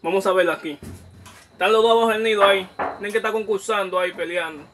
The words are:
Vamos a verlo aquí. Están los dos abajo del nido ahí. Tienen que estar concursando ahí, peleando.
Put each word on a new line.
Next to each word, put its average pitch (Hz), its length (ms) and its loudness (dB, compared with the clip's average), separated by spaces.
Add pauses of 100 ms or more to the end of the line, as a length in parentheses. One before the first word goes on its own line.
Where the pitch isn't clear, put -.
Vamos 190 260 -2
a 190 60 2
verlo 175 200 2
aquí. 151 260 -8 (720)
Están 190 200 0
los 220 100 4
dos 233 80 4
abajo 226 200 4
del 220 120 0
nido 214 220 2
ahí. 196 320 2
Tienen - 340 -8
que 214 80 0
estar 214 140 -2
concursando 202 680 -2
ahí, 180 140 -2
peleando. 165 600 -6